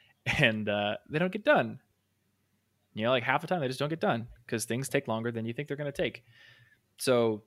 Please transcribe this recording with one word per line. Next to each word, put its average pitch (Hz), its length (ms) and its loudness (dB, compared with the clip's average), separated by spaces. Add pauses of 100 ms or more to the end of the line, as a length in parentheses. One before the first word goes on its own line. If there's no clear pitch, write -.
(260)
<laughs> 117 120 0
And, 110 300 2
uh, 104 300 0 (100)
they 151 100 -4
don't 185 140 0
get 208 120 -8
done. 127 360 4 (1120)
You 107 100 -2
know, 120 60 4
like, 127 140 4
half 135 160 2
the - 60 -6
time 180 140 0
they 131 80 0
just 131 100 -4
don't 143 100 -2
get 165 120 -6
done 117 280 0 (180)
'cause 113 180 -2
things 123 240 -4
take 143 200 0
longer 113 220 -2
than 113 160 -6
you 117 60 -4
think 143 160 -8
they're 143 80 -6
gonna 147 160 -6
take. 131 320 -4 (720)
So 117 480 2